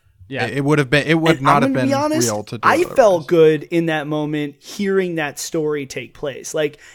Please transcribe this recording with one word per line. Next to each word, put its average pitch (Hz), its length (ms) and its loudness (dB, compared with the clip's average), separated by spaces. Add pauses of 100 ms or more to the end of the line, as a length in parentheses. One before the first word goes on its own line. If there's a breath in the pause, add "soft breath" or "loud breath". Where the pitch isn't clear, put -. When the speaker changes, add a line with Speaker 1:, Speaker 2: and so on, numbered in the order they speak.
(300)
Speaker 1:
Yeah. 123 160 -4
Speaker 2:
It, 117 120 -4
it 143 60 -2
would 147 160 2
have 131 120 -2
been, 143 160 0
it 160 80 2
would 160 220 2
Speaker 3:
And 131 40 -10
Speaker 2:
not 143 160 4
Speaker 3:
I'm - 60 2
Speaker 2:
have 269 100 2
Speaker 3:
gonna 269 80 0
Speaker 2:
been - 80 0
Speaker 3:
be 277 40 2
honest, 302 360 0
Speaker 2:
real 107 140 -4
to 117 160 -12
do 147 80 0
Speaker 3:
I 226 80 4
Speaker 2:
otherwise. 349 200 -2
Speaker 3:
felt 190 320 4
good 160 360 4
in 170 240 -2
that 156 200 -2
moment 151 560 -6
hearing 190 520 -2
that 147 240 -6
story 151 480 -4
take 123 260 -12
place. 127 400 -10
Like, 156 240 -2 (180 loud breath)